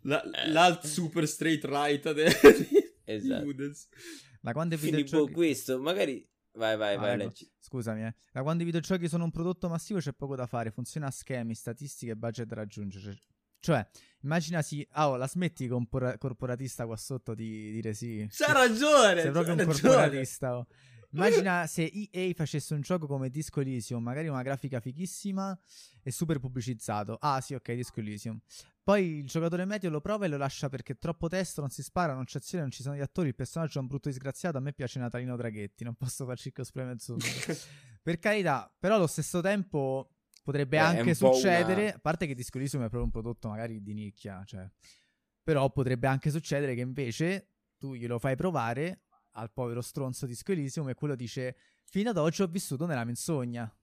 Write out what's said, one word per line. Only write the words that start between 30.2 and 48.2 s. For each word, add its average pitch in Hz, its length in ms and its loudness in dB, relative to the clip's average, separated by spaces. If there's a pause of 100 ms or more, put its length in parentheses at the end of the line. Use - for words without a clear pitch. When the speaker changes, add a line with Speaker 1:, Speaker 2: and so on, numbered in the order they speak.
Speaker 3:
e 180 40 0
lo 147 80 -2
lascia 139 320 -4
perché 127 260 -8
è - 40 -18
troppo 170 300 -4
testo, 180 320 -4
non 139 100 -4
si - 140 -12
spara, 170 300 0
non 131 100 -6
c'è - 140 -10
azione, 170 260 -6
non 131 80 -4
ci - 100 -14
sono 143 140 -6
gli 143 40 -6
attori, 147 280 0
il 123 80 -2
personaggio 147 420 -6
è - 20 -2
un 131 60 -4
brutto 135 220 -6
disgraziato, 135 500 -6
a - 20 -4
me 139 120 -6
piace 135 260 -8
Natalino 123 380 -6
Draghetti, 110 480 -8
non 117 100 -8
posso 127 320 -8
farci 123 220 -8
il 131 60 -12
cosplay 131 300 -8
mezzo. 123 320 -10
Speaker 1:
<laughs> - 840 -8
Speaker 3:
Per 170 160 -4
carità, 175 580 0
però 202 200 2
allo 185 100 6
stesso 160 340 -2
tempo 151 760 -2 (260)
potrebbe 143 360 0
Speaker 2:
Eh, - 20 6
è - 20 8
Speaker 3:
anche 160 280 4
Speaker 2:
un 160 60 4
po' 131 180 8
Speaker 3:
succedere, 180 500 4
Speaker 2:
una 214 100 -2
Speaker 3:
a - 60 -18
parte 160 260 -2
che 139 80 -4
Disco 123 240 -8
Elysium 135 240 -2
è 113 60 -4
proprio 120 160 -2
un 117 80 0
prodotto 113 360 -6
magari 110 360 -6
di 104 100 -10
nicchia, 101 500 -10
cioè. 95 240 -14 (760)
Però 139 260 4
potrebbe 127 380 0
anche 135 220 2
succedere 143 440 -2
che 120 60 -4
invece 135 720 -4 (280)
tu 135 160 -10
glielo 120 240 -4
fai 131 160 0